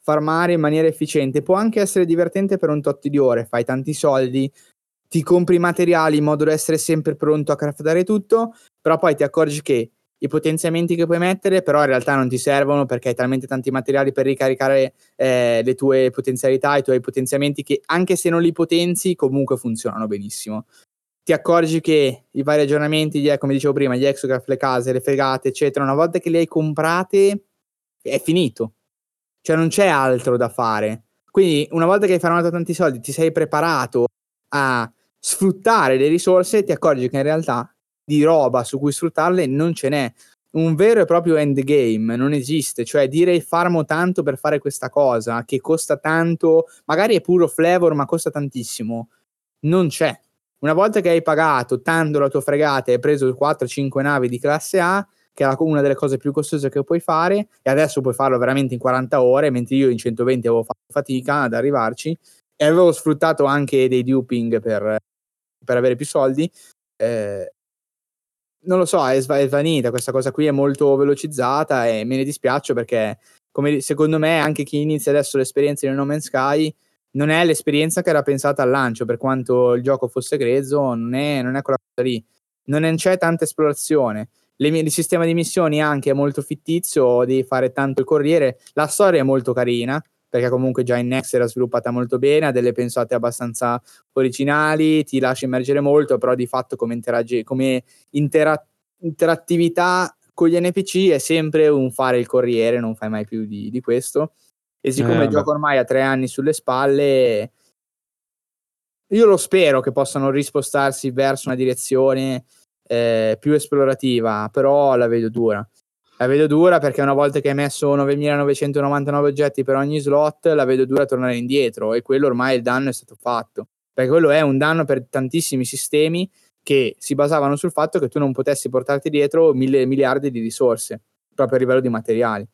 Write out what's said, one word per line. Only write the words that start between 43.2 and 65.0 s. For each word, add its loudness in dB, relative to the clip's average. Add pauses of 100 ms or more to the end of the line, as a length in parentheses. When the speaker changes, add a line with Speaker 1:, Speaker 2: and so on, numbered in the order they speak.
Speaker 1:
farmo 0
tanto 0
per -2
fare -2
questa -8
cosa, 0
che -4
costa -2
tanto, 2 (180)
magari 2
è 0
puro 2
flavor 2
ma 0
costa -4
tantissimo, -8 (520)
non 2
c'è. -2 (400)
Una 0
volta 2
che 0
hai 2
pagato 0
tanto 0
la 2
tua -2
fregata 0
e 4
hai 0
preso 0
quattro, -2
cinque -4
navi 0
di -4
classe -2
A, 0 (260)
che -2
è 2
la, 2
una 2
delle 2
cose -2
più -6
costose -4
che -2
puoi -2
fare, 0 (160)
e -2
adesso 0
puoi -2
farlo 0
veramente 0
in -8
quaranta 0
ore, 4
mentre -2
io 4
in 0
centoventi -2
avevo 2
fatto -16 (120)
fatica -2
ad 0
arrivarci, -2 (380)
e 0
avevo 6
sfruttato 0
anche 2
dei 2
duping -2
per, -2 (680)